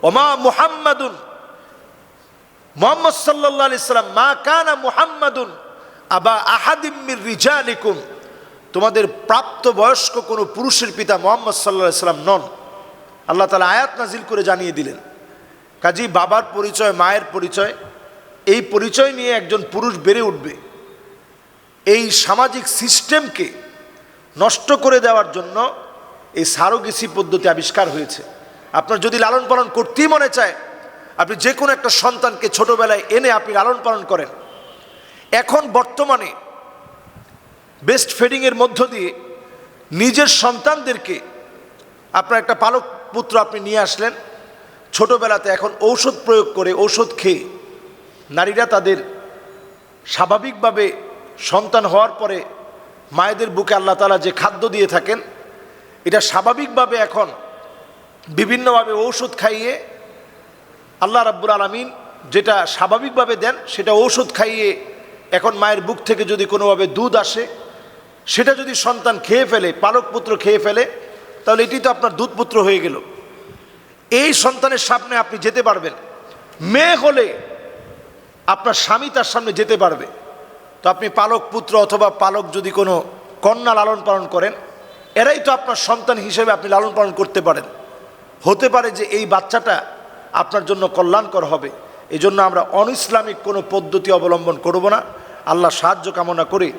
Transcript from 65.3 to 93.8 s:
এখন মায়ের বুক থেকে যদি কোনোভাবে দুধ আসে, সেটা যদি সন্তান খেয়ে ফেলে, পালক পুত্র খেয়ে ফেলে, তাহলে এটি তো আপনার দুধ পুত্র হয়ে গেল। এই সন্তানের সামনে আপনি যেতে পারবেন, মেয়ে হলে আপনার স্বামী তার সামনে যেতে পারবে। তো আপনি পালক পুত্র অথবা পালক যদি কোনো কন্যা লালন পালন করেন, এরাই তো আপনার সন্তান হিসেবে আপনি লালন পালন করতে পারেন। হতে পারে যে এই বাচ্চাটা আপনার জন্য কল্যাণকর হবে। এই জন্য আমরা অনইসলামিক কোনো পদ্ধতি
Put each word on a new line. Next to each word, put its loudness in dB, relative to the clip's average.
এখন 0
মায়ের 0
বুক -6
থেকে -2
যদি -2
কোনোভাবে 2
দুধ -2
আসে, 0
সেটা 2
যদি -6
সন্তান 0
খেয়ে 2
ফেলে, 0
পালক 2
পুত্র -2
খেয়ে 2
ফেলে, 0
তাহলে 4
এটি -2
তো 2
আপনার -2
দুধ -4
পুত্র 0
হয়ে 4
গেল। -4
এই 4
সন্তানের 0
সামনে -2
আপনি -2
যেতে -2
পারবেন, 0
মেয়ে 4
হলে 2
আপনার 0
স্বামী 0
তার 2
সামনে -4
যেতে 0
পারবে। 0
তো 4
আপনি -2
পালক 0
পুত্র 0
অথবা 4
পালক 0
যদি -6
কোনো 0
কন্যা 2
লালন 2
পালন 0
করেন, 0
এরাই 4
তো 0
আপনার -2
সন্তান 0
হিসেবে 0
আপনি -2
লালন 2
পালন 2
করতে -2
পারেন। 0
হতে 4
পারে 2
যে -6
এই -2
বাচ্চাটা 0
আপনার -2
জন্য -2
কল্যাণকর 0
হবে। -4
এই -6
জন্য 2
আমরা 2
অনইসলামিক 0
কোনো -4
পদ্ধতি 0